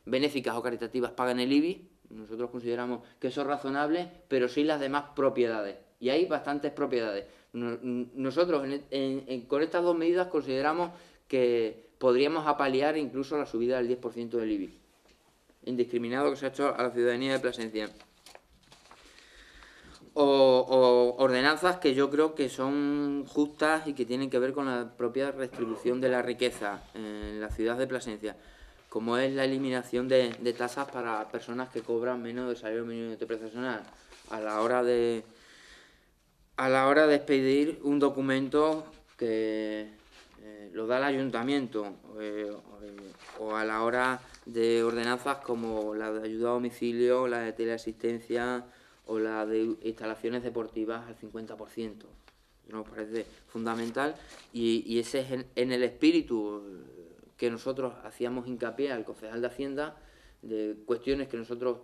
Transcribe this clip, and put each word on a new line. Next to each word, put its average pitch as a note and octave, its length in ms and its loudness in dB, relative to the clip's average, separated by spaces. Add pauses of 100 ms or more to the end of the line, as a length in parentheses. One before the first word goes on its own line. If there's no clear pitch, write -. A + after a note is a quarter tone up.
benéficas B2+ 500 0
o A#2 80 -4
caritativas A#2+ 480 -2
paguen B2 280 0
el B2+ 120 2
ibi. D#3 360 2 (220)
Nosotros A2 400 -8
consideramos A#2+ 520 -4 (180)
que C3+ 80 -2
eso B2+ 140 -4
es C3+ 60 -2
razonable, C#3+ 600 0 (180)
pero B2+ 200 2
sí D3 160 0
las D3+ 160 2
demás C#3 260 0 (100)
propiedades. A#2 600 2 (240)
Y B2 100 0
hay D#3+ 160 4
bastantes C#3+ 460 -2
propiedades. A#2 540 -2 (280)
No-, A#2+ 200 -4
n-, B2 420 -4
nosotros C#3 480 2
en, C#3 260 -6
en, C3+ 380 -2
en, B2+ 140 -6
con C#3 200 0
estas E3 220 0
dos F3 120 4
medidas F3 320 2
consideramos D3+ 640 0 (360)
que A#2+ 640 2 (100)
podríamos C#3+ 480 4
apaliar C#3+ 500 2
incluso C3+ 400 -4
la C#3 80 -2
subida A#2+ 320 0
del A#2+ 100 0
diez B2 120 0
por A#2+ 140 -6
ciento A#2 240 -4
del A2 140 0
ibi, G2 280 -4 (840)
indiscriminado A#2+ 640 0
que C3+ 60 -4
se C3+ 80 -6
ha C3+ 40 -2
hecho C#3 260 0
a B2 80 -2
la B2 80 0
ciudadanía A#2+ 420 2
de C3 60 2
Plasencia. A2 500 -4 (2250)
O, D3 40 8
o B2+ 1000 8
ordenanzas D3 540 4
que C#3+ 160 4
yo C3+ 160 4
creo D#3 240 2
que C#3 160 -2
son C#3+ 800 -2
justas D#3 600 0
y D3 60 -4
que B2+ 100 -2
tienen B2+ 280 -4
que B2+ 80 2
ver B2+ 120 0
con C#3 140 -4
la A#2+ 320 -4
propia C3 340 -2
redistribución B2 720 -4
de C3 80 4
la B2 140 2
riqueza A2+ 580 -2 (140)
en G#2+ 440 -8
la G#2+ 120 -6
ciudad A#2 260 0
de C3 80 0
Plasencia, A2 500 -6 (540)
como A#2 280 -2
es C3+ 160 2
la C3+ 120 0
eliminación B2+ 640 -2
de, B2 320 4
de A#2+ 140 0
tasas B2 360 -4
para A2+ 400 -4
personas B2 400 -6
que A#2 120 -6
cobran A#2+ 420 -2
menos B2 240 -6
del A#2+ 100 -2
salario A2+ 260 -4
mínimo A#2 280 -6
interprofesional A2+ 720 -6 (480)
a A2 80 -6
la G#2+ 220 -2
hora B2 200 4
de, A#2 420 2 (1300)
a C3 120 0
la C3 200 6
hora D3 180 8
de D3 100 8
expedir C#3+ 680 4
un C#3+ 160 2
documento C#3 880 2 (300)
que, A2 720 -2 (500)
eh, G#2 320 -18
lo A2 140 -6
da B2 100 2
el C3+ 60 2
ayuntamiento, B2+ 880 -2 (260)
eh, G#2+ 300 -6
o, G#2 340 -16
eh, G#2 80 -14 (480)
o A2 160 -4
a A2 100 0
la A2 180 0
hora B2+ 360 0 (280)
de A#2 360 2
ordenanzas A#2+ 600 0
como A2+ 480 -4
la A2 180 -4
de A2 160 -4
ayuda A2+ 220 -2
a A#2+ 40 2
domicilio, B2 720 2
la A#2+ 140 -2
de A2+ 120 -6
teleasistencia A#2 1120 -4 (440)
o A2 100 -2
la A2 260 -2
de A2 380 0
instalaciones A2+ 600 -4
deportivas A2+ 640 -6
al A2+ 80 -16
cincuenta A2 400 -12
por G#2+ 140 -14
ciento. G#2+ 380 -10 (600)
Nos A2 220 -10
parece A2 360 -6 (220)
fundamental A#2 640 -4 (380)
y, A2+ 340 0
y A#2 140 0
ese C3 220 -2
es C3 100 -6
en, B2+ 140 -6 (100)
en B2+ 160 2
el B2 120 2
espíritu A#2+ 800 2 (760)
que A#2+ 120 0
nosotros B2+ 440 -4 (100)
hacíamos A#2+ 440 -6
hincapié B2 440 -4
al A2+ 140 -6
concejal A2 340 -10
de B2 80 -2
Hacienda, C#3 480 -6 (460)
de G#2+ 340 -4 (100)
cuestiones C3+ 440 -2
que A#2+ 80 -8
nosotros, A#2+ 460 -4